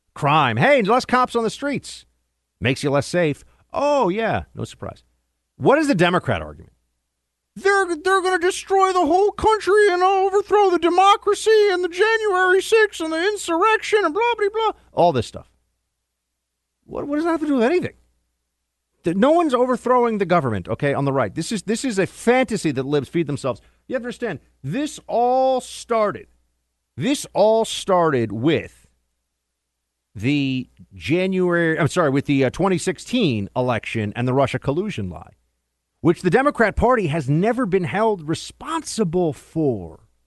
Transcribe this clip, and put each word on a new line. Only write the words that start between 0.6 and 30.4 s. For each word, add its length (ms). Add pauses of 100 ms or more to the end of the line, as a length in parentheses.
less 220
cops 320
on 80
the 60
streets. 560 (560)
Makes 220
you 60
less 180
safe." 360 (320)
Oh, 320
yeah, 360 (100)
no 120
surprise. 380 (540)
What 220
is 80
the 80
Democrat 480
argument? 300 (840)
"They're, 320
they're 340
gonna 160
destroy 560
the 120
whole 260
country 580
and 140
overthrow 640
the 80
democracy 960
and 120
the 60
January 720
sixth 400
and 100
the 160
insurrection 800
and 80
blah, 240
blah, 160
blah." 180 (220)
All 180
this 140
stuff. 240 (1400)
What, 220
what 80
does 100
that 60
have 100
to 60
do 80
with 80
anything? 320 (1080)
Th-, 140
no 140
one's 240
overthrowing 640
the 60
government, 420
okay, 260
on 120
the 80
right. 200
This 180
is, 120
this 200
is 140
a 80
fantasy 680
that 140
libs 240
feed 160
themselves. 340 (280)
You 80
have 80
to 40
understand, 320 (240)
this 440
all 540
started, 640 (680)
this 380
all 320
started 680
with 560 (1300)
the 540 (240)